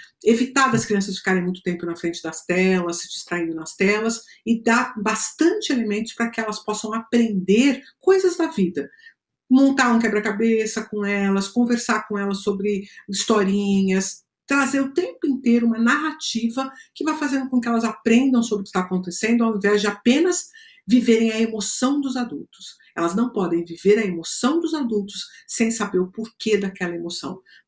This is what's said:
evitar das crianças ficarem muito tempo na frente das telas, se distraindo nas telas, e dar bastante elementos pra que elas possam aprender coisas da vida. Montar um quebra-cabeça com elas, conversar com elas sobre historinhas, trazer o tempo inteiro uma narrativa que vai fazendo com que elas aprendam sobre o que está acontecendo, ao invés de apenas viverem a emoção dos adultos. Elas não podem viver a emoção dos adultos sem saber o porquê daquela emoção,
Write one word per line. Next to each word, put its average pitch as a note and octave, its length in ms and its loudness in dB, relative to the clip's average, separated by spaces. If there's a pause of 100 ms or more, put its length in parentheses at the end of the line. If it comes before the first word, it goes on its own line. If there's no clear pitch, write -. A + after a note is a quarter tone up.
(240)
evitar B3 480 2
das A3+ 140 2
crianças G3 320 -2
ficarem F#3 260 0
muito F3+ 180 -4
tempo F3 240 -4
na E3+ 120 -6
frente E3+ 260 -6
das D#3+ 220 -10
telas, F3+ 560 0
se - 80 -12
distraindo E3+ 440 -6
nas D#3+ 220 -10
telas, G#3+ 460 0 (240)
e A3+ 180 0
dar A#3+ 300 2 (100)
bastante D#4+ 680 0
elementos A3 400 -2
pra A#3 160 -2
que A#3 100 -10
elas G#3+ 240 -6
possam G#3+ 300 -6
aprender A3+ 880 2 (160)
coisas F#4 380 4
da E4 100 0
vida. F3+ 420 -2 (600)
Montar C4+ 420 6
um A#3 80 4
quebra-cabeça G#3+ 840 0
com G#3 180 -8
elas, G3 460 0
conversar A#3 580 0
com G#3 100 -4
elas G3 240 -4
sobre G3 440 -2 (240)
historinhas, G3 1120 0 (280)
trazer C#4 300 2
o C4+ 120 -4
tempo F#4 320 -4
inteiro A#3+ 400 2
uma A3+ 140 0
narrativa C4 880 -2 (240)
que - 120 -6
vai D#4 120 -2
fazendo C4+ 320 -2
com B3 120 0
que A#3 80 -4
elas A3+ 160 0
aprendam A#3+ 580 2
sobre G3+ 180 -2
o - 40 -6
que - 40 -16
está F#3+ 120 -2
acontecendo, F#3 640 0
ao A3 100 0
invés G3+ 240 2
de G3+ 80 0
apenas D4 640 2 (360)
viverem A3+ 460 4
a A3 80 -4
emoção A3+ 640 0
dos C4 160 -4
adultos. - 580 -10 (180)
Elas E3+ 220 -2
não A#3 160 0
podem E3+ 320 -2
viver E3+ 340 2
a A3+ 80 0
emoção F#3+ 540 -2
dos E4 140 -4
adultos A3+ 520 -4 (220)
sem A3+ 240 -2
saber F#3+ 280 -2
o F#3 120 -2
porquê A3 460 -4
daquela F#3+ 360 -4
emoção, E3+ 460 -8 (280)